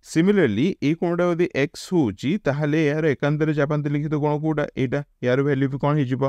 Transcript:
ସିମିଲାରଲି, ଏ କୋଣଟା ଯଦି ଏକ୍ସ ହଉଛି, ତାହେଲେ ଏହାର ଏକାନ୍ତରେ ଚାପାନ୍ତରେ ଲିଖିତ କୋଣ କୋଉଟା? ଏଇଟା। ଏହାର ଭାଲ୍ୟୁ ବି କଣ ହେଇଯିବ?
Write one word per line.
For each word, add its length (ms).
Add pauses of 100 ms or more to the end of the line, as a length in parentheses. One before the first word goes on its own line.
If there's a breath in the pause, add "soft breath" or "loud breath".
ସିମିଲାରଲି, 600 (160)
ଏ 100
କୋଣଟା 380
ଯଦି 240
ଏକ୍ସ 280 (100)
ହଉଛି, 440
ତାହେଲେ 480
ଏହାର 220
ଏକାନ୍ତରେ 460
ଚାପାନ୍ତରେ 400
ଲିଖିତ 200
କୋଣ 280
କୋଉଟା? 240 (120)
ଏଇଟା। 220 (240)
ଏହାର 180
ଭାଲ୍ୟୁ 280
ବି 80
କଣ 180
ହେଇଯିବ? 340